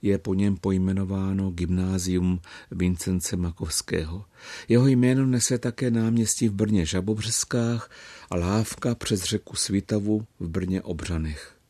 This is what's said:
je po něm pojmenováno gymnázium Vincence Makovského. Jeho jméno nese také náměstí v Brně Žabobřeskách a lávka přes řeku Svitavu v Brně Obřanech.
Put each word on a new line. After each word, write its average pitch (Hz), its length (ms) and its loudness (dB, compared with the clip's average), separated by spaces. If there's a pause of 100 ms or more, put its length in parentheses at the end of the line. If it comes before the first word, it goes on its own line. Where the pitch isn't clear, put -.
je 98 160 2
po 98 160 -2
něm 98 220 2
pojmenováno 95 920 0
gymnázium 90 880 0 (300)
Vincence 90 680 -2
Makovského. 85 880 -4 (440)
Jeho 120 180 6
jméno 131 400 4
nese 123 320 2
také 123 320 -2
náměstí 113 580 2
v 101 40 2
Brně 104 340 2
Žabobřeskách 110 1040 -2 (400)
a 92 60 -2
lávka 107 580 0
přes 101 280 -2
řeku - 340 -4
Svitavu 107 680 0 (120)
v 90 100 -6
Brně 90 340 -2
Obřanech. 80 760 -6 (120)